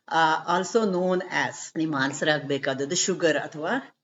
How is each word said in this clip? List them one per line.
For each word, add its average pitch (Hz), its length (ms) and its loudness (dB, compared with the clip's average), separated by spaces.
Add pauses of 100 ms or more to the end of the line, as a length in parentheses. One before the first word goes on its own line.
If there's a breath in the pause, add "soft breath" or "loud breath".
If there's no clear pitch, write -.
ಆ, 165 520 2
also 220 240 0
known 185 340 2
as? 147 600 -4
ನಿಮ್ಮ 160 220 0
ಆನ್ಸರ್ 139 280 0
ಆಗ್ಬೇಕಾದದ್ದು 139 640 -2
ಶುಗರ್ 165 420 2
ಅಥವಾ 156 340 -6 (340)